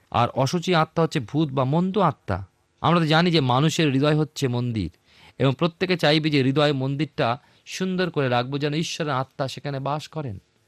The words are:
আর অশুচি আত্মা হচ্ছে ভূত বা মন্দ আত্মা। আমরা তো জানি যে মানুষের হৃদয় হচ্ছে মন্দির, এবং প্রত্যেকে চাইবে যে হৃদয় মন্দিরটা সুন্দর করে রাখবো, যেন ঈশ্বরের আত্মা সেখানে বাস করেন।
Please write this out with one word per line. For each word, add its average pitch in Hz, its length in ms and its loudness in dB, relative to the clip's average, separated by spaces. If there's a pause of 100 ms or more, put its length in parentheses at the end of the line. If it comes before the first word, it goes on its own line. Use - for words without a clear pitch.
(120)
আর 117 180 2
অশুচি 175 460 0
আত্মা 165 300 2
হচ্ছে 156 160 -2
ভূত 143 320 -2
বা 135 120 0
মন্দ 175 340 0
আত্মা। 104 460 0 (360)
আমরা 170 200 4
তো 165 60 2
জানি 160 240 4
যে 160 100 2
মানুষের 143 520 2
হৃদয় 147 240 2
হচ্ছে 143 320 -2
মন্দির, 120 420 -4 (480)
এবং 131 200 2
প্রত্যেকে 180 380 -2
চাইবে 156 340 2
যে 143 120 2
হৃদয় 147 300 2
মন্দিরটা 135 680 -2 (280)
সুন্দর 185 440 -4
করে 139 180 -2
রাখবো, 123 300 0
যেন 147 160 -2
ঈশ্বরের 160 380 -4
আত্মা 131 360 -4
সেখানে 139 320 -8
বাস 143 280 -6
করেন। 135 300 -8 (300)